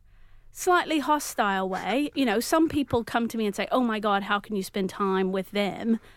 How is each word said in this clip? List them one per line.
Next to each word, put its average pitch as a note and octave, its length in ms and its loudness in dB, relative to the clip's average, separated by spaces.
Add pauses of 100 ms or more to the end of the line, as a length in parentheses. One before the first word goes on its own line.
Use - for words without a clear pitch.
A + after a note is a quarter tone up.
(580)
slightly D#4+ 420 2
hostile G#3+ 680 0
way. F#3+ 460 -2
You C4+ 100 2
know, A3 160 2
some D#4+ 300 2
people B3+ 340 0
come A#3 240 0
to - 80 -6
me A3 80 0
and G3+ 100 0
say, G3 160 -4
"Oh B3+ 100 2
my A3 200 0
God, G3+ 220 2
how G3+ 180 0
can G#3+ 160 -6
you F#3+ 60 -2
spend F#3+ 260 -4
time F#3+ 420 0
with F#3+ 200 -4
them?" G3+ 500 -2 (160)